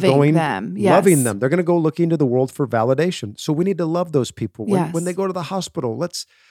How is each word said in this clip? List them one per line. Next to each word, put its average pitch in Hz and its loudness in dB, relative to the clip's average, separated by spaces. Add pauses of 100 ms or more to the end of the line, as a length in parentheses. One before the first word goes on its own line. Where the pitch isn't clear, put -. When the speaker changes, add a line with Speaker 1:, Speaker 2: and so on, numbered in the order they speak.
Speaker 1:
Loving 185 4
Speaker 2:
going, 143 4
Speaker 1:
them, 135 -2
Speaker 2:
loving 185 6
Speaker 1:
yes. 135 2
Speaker 2:
them. 104 -2
They're 127 0
gonna 175 2
go 175 2
looking 165 0
to 165 2
the 151 2
world 127 0
for 147 -4
validation. 123 -2
So - -6
we 156 -2
need 196 -2
to 175 -2
love 165 -4
those 127 0
people. 110 -10
When, 175 0
when 165 -4
they 175 -4
Speaker 1:
Yes. 175 -10
Speaker 2:
go 196 -2
to 185 -6
the 175 -6
hospital, 139 -6
let's 170 -8 (260)